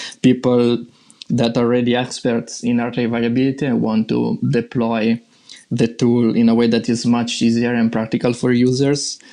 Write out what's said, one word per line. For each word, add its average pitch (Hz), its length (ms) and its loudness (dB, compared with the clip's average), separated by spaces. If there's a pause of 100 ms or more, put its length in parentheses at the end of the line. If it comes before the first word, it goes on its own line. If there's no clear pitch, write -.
(240)
people 123 600 2 (460)
that 117 260 0
are 120 100 2
already 120 300 2
experts 120 680 -2
in 120 160 0
heart 120 180 -4
rate 120 80 0
variability 120 640 0
and 117 140 0
want 110 280 0
to 117 300 -2 (100)
deploy 117 720 -2 (480)
the 117 180 0
tool 120 480 2
in 113 140 4
a 113 60 4
way 117 120 2
that 113 220 0
is 117 160 -2
much 120 380 0
easier 117 300 0
and 117 180 0
practical 117 420 -2
for 127 180 -2
users, 127 680 0 (140)